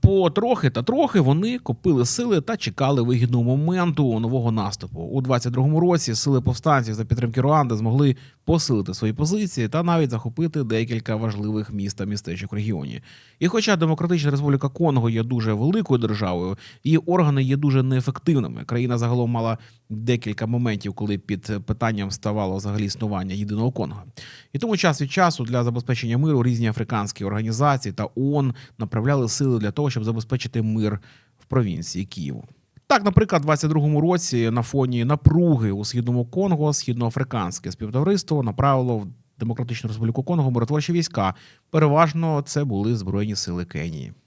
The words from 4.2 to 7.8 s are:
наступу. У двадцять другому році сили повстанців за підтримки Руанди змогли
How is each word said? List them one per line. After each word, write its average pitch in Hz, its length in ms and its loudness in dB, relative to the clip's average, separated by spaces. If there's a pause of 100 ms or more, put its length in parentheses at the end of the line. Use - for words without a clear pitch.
наступу. 101 500 -4
У 131 200 -4
двадцять 123 320 0
другому 143 260 2
році 170 360 2
сили 139 260 2
повстанців 120 520 0
за 110 120 -4
підтримки 113 360 -2
Руанди 139 340 2
змогли 123 400 2 (300)